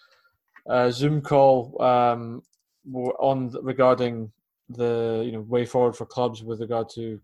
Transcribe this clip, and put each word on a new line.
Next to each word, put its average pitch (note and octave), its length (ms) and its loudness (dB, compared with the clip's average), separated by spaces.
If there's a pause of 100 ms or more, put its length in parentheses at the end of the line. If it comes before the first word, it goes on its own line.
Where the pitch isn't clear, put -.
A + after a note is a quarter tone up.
(680)
uh, B2 220 4
Zoom C#3+ 300 0
call, C3+ 640 4
um, A#2+ 600 2 (440)
w-, B2+ 320 -6
on C3 320 0
th-, B2+ 140 -10
regarding B2 640 0 (380)
the, A#2 580 -2
you A#2+ 60 -6
know, A2 80 -8
way A#2+ 260 -2
forward A#2+ 300 2
for A#2 100 -10
clubs A2+ 380 -4
with A2+ 160 -8
regard A#2 300 -4
to A2+ 340 -10